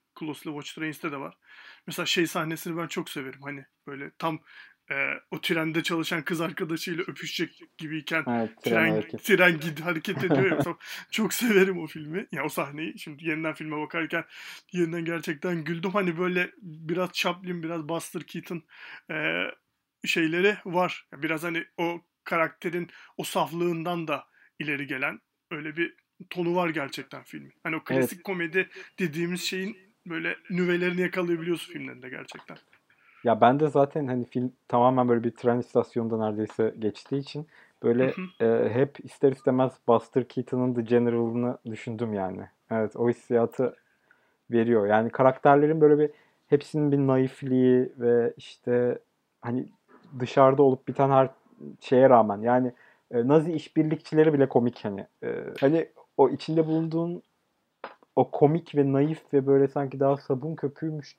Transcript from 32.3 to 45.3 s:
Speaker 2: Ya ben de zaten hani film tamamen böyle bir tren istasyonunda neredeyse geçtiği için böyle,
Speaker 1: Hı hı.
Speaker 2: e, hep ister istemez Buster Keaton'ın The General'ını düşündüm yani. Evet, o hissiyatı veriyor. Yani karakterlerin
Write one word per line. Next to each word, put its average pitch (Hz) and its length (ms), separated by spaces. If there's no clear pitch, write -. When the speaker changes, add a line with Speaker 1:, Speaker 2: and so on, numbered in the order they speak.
Speaker 2:
Ya 110 160
ben 123 200
de 156 80
zaten 139 380
hani 127 180
film 127 280
tamamen 127 400
böyle 117 160
bir 117 60
tren 120 280
istasyonunda 117 600
neredeyse 107 500
geçtiği 110 400
için 147 280
böyle, 123 280
Speaker 1:
Hı - 340
hı. 113 220
Speaker 2:
e, 110 80
hep 139 300
ister 131 280
istemez 127 400
Buster 120 400
Keaton'ın 127 460
The 120 80
General'ını 120 840
düşündüm 113 480
yani. 95 340
Evet, 110 260
o 120 140
hissiyatı 120 640
veriyor. 113 360
Yani 110 240
karakterlerin 147 720